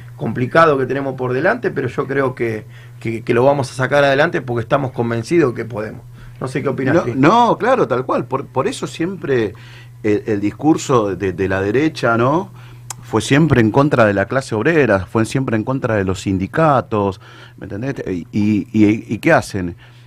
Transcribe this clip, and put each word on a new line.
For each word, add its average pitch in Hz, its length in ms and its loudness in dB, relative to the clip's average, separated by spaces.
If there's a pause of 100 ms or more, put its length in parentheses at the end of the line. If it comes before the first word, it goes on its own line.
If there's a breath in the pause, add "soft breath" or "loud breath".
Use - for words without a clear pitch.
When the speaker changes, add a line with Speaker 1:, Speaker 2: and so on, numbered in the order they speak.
(160 loud breath)
Speaker 1:
complicado 131 600 2
que 135 80 0
tenemos 135 300 -4
por 127 180 -4
delante, 190 380 0
pero 135 180 -4
yo 135 180 -4
creo 135 280 -2
que, 113 320 -4 (340 loud breath)
que, 113 220 -6
que 120 120 0
lo 123 100 4
vamos 139 260 2
a - 40 -18
sacar 139 300 0
adelante 147 380 0
porque 120 200 -4
estamos 139 280 -2
convencidos 117 640 0
que 113 100 -8
podemos. 110 380 -10 (380 loud breath)
No 135 80 -8
sé 139 120 -6
qué 135 80 -4
opinas, 135 280 -2
Speaker 2:
No, 170 80 2
Speaker 1:
Cris. 120 120 -4
Speaker 2:
no, 196 400 4
claro, 214 320 0
tal 123 160 -2
cual. 233 220 -2
Por, 131 200 -4
por 135 200 -4
eso 214 220 -6
siempre 147 680 -2 (480 loud breath)
el, 107 240 0
el 107 140 0
discurso 120 760 0
de, 92 180 -2
de 92 160 -2
la 95 120 0
derecha, 117 580 0
¿no? 147 320 0 (540 loud breath)
Fue 110 180 0
siempre 139 380 4
en 110 100 4
contra 135 360 4
de 104 60 4
la 98 140 2
clase - 300 -2
obrera, 113 500 2
fue 113 180 0
siempre 123 320 -2
en 110 60 0
contra 123 320 -2
de 101 100 0
los 92 180 -4
sindicatos, 107 960 0 (360 loud breath)
¿me - 100 -16
entendés? 113 400 -8
Y, 87 260 -6
y, 104 400 0
y, 107 420 2
¿y 104 40 -6
qué 165 140 2
hacen? 92 440 -2 (300 loud breath)